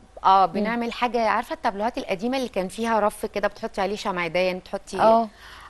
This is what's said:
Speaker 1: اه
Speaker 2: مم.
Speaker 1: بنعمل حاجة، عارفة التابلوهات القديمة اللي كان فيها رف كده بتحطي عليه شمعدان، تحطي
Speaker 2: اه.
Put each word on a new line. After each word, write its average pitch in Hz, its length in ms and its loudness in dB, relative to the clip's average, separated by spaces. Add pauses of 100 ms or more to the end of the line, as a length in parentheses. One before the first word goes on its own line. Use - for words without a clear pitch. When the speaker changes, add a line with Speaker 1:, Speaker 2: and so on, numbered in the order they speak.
(240)
Speaker 1:
اه 190 220 6
Speaker 2:
مم. 165 60 -2
Speaker 1:
بنعمل 226 400 -2
حاجة، 233 360 0
عارفة 220 260 0
التابلوهات 226 440 -4
القديمة 240 380 -4
اللي 254 120 -4
كان 190 200 -4
فيها 226 320 0
رف 214 260 0
كده 208 220 -2
بتحطي - 320 -8
عليه 196 160 -2
شمعدان، 180 680 -2
تحطي - 380 -8
Speaker 2:
اه. 226 280 6 (420)